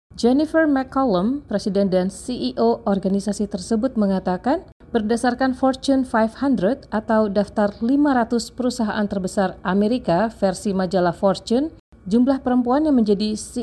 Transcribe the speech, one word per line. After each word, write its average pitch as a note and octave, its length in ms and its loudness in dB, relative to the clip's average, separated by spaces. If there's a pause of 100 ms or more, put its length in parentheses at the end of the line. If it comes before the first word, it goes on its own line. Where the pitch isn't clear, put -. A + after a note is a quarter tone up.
(160)
Jennifer D4+ 480 2
McCollum, C4 800 0
Presiden G3 480 0
dan F#3 160 2
C - 240 -8
E B3 240 -4
O A3+ 320 2
organisasi G3 600 0
tersebut, A3 500 -2
mengatakan, G3 640 0 (300)
berdasarkan B3 580 0
Fortune C4 560 0
five A3 320 0
hundred B3 540 0
atau A3 340 0
daftar G#3 560 0
lima C#4+ 320 2
ratus A#3 320 -2
perusahaan A#3 560 -2
terbesar F#3+ 640 -2
Amerika G#3 640 0
versi G3 400 -2
majalah F#3 400 0
Fortune, A3 560 0 (400)
jumlah B3+ 320 2
perempuan B3+ 480 0
yang C#4+ 80 4
menjadi G#3+ 400 2
C - 260 -10